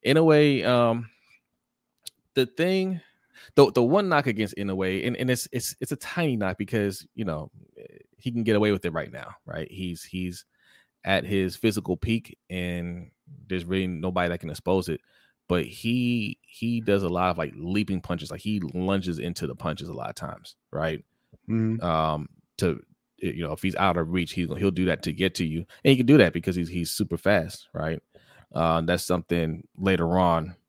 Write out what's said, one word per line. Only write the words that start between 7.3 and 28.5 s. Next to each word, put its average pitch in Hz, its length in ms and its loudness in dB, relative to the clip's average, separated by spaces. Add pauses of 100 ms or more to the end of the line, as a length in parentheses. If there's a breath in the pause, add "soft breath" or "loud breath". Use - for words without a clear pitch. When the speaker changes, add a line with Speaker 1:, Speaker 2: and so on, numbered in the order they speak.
Speaker 1:
he - 140 -8
can 117 140 -2
get 110 120 4
away 107 140 4
with 95 140 0
it 85 80 -2
right 78 200 -6
now, - 220 -16 (100)
right? - 260 -10
He's, 90 340 -8
he's 90 400 -8 (600 soft breath)
at 95 200 0
his 95 320 0
physical 98 400 0
peak, - 420 -4 (100)
and 87 600 -6 (380)
there's 90 160 -4
really 95 240 0
nobody 90 400 -2
that 87 100 -4
can 82 120 -10
expose 90 380 0
it. 80 120 -4 (480 soft breath)
But 87 160 0
he, 120 760 -2
he 117 380 -6
does 104 220 2
a 92 60 0
lot 90 220 0
of, 82 80 -2
like, 80 180 -4
leaping 95 440 -2
punches. 82 300 -6
Like, 98 100 -12
he 107 200 -4
lunges 90 580 -2
into 85 280 -6
the 64 100 -6
punches 78 320 -6
a 85 60 -12
lot - 160 -8
of - 60 -10
times, - 400 -14 (140)
right? 80 340 -4 (440)
Speaker 2:
Mm-hmm. 113 360 0
Speaker 1:
Um, 78 440 0 (300)
to, 82 240 0 (360)
you 85 280 -4
know, 73 60 -4
if - 100 -10
he's 92 140 -2
out 92 200 2
of 82 160 -2
reach, 90 200 -2
he, 87 140 -2
he'll 92 240 0
do 90 160 0
that 80 180 0
to 80 80 -2
get 87 240 0
to 87 100 -2
you, 80 140 -4
and - 300 0
he 135 60 8
can 123 100 2
do 147 120 8
that 90 160 8
because 87 220 -2
he's, 85 120 -2
he's 85 220 -4
super 85 260 -4
fast, 95 560 0
right? 80 300 -6 (500 soft breath)